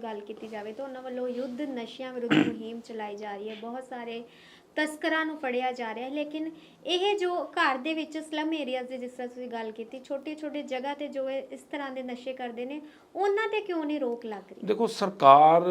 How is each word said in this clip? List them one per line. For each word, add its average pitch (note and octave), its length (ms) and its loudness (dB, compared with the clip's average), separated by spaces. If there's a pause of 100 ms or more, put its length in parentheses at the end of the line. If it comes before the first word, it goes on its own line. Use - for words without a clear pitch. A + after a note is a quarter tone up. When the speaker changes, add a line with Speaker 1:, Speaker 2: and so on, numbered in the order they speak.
Speaker 1:
ਗੱਲ A3 160 -8
ਕੀਤੀ G#3+ 280 -12
ਜਾਵੇ G#3+ 260 -10
ਤਾਂ C4+ 120 -8
ਉਹਨਾਂ C4 160 -10
ਵੱਲੋਂ B3+ 280 -4
ਯੁੱਧ B3 320 -4
ਨਸ਼ਿਆਂ B3+ 520 -6
ਵਿਰੁੱਧ A#3+ 200 -2
<coughs> - 140 4
ਮੁਹਿੰਮ A3+ 320 -6
ਚਲਾਈ G#3+ 360 -8
ਜਾ G#3 200 -8
ਰਹੀ G#3 140 -8
ਹੈ, A3 120 -8
ਬਹੁਤ A#3+ 220 -10
ਸਾਰੇ A#3 400 -10 (520)
ਤਸਕਰਾਂ D#4 500 0
ਨੂੰ D#4 120 -4
ਫੜਿਆ B3+ 340 0
ਜਾ A#3 240 -6
ਰਿਹਾ B3 140 -6
ਹੈ, - 20 -8
ਲੇਕਿਨ D4+ 400 -4 (340)
ਇਹ F#4+ 320 2
ਜੋ F4+ 280 0
ਘਰ D4 320 2
ਦੇ D4 160 -2
ਵਿੱਚ D#4 240 -4
ਸਲਮ D#4 360 -2
ਏਰੀਆਜ਼ B3+ 340 -4
ਦੀ C4 100 -8
ਜਿਸ B3 140 -8
ਤਰ੍ਹਾਂ B3 160 -8
ਤੁਸੀਂ B3 200 -10
ਗੱਲ A3+ 240 -6
ਕੀਤੀ, A3 280 -10
ਛੋਟੀ-ਛੋਟੀ D4 640 -6
ਜਗ੍ਹਾ C4 300 -4
'ਤੇ C#4+ 140 -6
ਜੋ C4+ 220 -4
ਇਹ C4+ 220 -4
ਇਸ C4+ 100 -12
ਤਰ੍ਹਾਂ C#4+ 300 -8
ਦੇ C4 120 -6
ਨਸ਼ੇ B3+ 300 -8
ਕਰਦੇ B3 320 -8
ਨੇ, D4 160 -8 (340)
ਉਹਨਾਂ G4+ 320 2
'ਤੇ G#4+ 140 0
ਕਿਉਂ E4+ 240 -2
ਨਹੀਂ D4+ 140 0
ਰੋਕ A#3+ 260 -2
ਲੱਗ G3+ 260 -8
ਰਹੀ? - 160 -6
Speaker 2:
ਦੇਖੋ, G#3 200 4
ਸਰਕਾਰ D#3 840 10